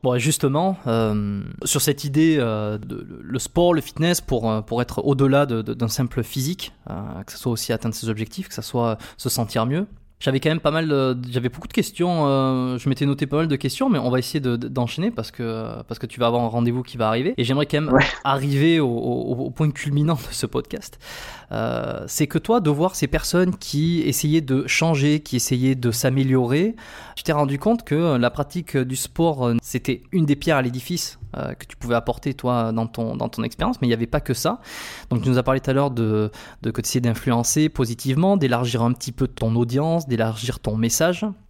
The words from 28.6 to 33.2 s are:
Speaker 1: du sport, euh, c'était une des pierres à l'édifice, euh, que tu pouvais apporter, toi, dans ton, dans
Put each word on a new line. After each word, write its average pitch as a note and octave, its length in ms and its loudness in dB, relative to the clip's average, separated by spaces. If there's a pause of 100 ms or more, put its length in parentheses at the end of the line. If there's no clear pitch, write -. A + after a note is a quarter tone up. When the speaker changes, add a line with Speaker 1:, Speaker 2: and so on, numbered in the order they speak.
Speaker 1:
du B2+ 200 0
sport, D3 500 0
euh, A#2 140 2
c'était - 420 -4 (100)
une E3+ 120 4
des C#3+ 100 4
pierres D3 220 0
à C3 60 2
l'édifice, B2+ 580 -6 (160)
euh, C3+ 160 -6
que - 140 -14
tu - 100 -20
pouvais A#2 180 -2
apporter, B2 400 -2
toi, A#2+ 380 0
dans A2+ 140 0
ton, A#2 280 -4
dans - 140 -2